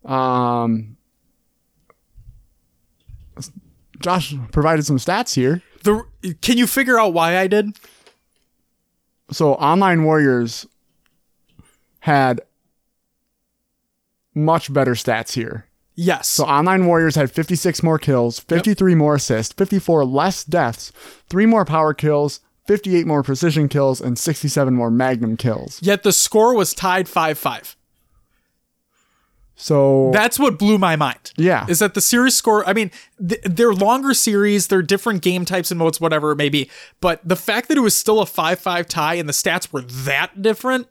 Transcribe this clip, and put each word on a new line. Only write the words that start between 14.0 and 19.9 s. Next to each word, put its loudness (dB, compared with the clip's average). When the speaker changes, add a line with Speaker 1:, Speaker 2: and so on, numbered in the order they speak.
Speaker 1:
much 0
better 2
stats -4
here. -8
Speaker 2:
Yes. -2
Speaker 1:
So 0
Online 2
Warriors 2
had 0
fifty-six -2
more 0
kills, 0
Speaker 2:
Yep. -20
Speaker 1:
fifty-three 2
more 4
assists, -2
fifty-four 0